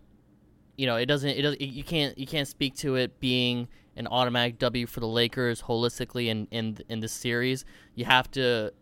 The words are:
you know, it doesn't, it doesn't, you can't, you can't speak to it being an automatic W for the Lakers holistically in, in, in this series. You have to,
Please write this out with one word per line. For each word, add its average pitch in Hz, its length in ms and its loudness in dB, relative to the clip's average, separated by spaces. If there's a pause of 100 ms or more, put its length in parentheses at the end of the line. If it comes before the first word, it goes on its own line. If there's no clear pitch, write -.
(760)
you 135 100 -2
know, 117 100 2
it 123 100 0
doesn't, 143 240 2
it 135 120 0
doesn't, 147 180 0
you 139 240 -8
can't, 147 340 -2
you 135 80 -8
can't 147 220 -2
speak 135 300 -2
to 135 180 0
it 123 240 0
being 123 480 2 (280)
an 117 120 -6
automatic 123 500 2
W 120 300 0
for - 100 -12
the 117 80 -2
Lakers 117 560 2
holistically 120 640 -2
in, 110 240 0
in, 110 260 -4 (120)
in 113 100 -6
this 110 140 -6
series. 123 520 0 (300)
You 120 120 -6
have 127 260 4
to, 120 500 0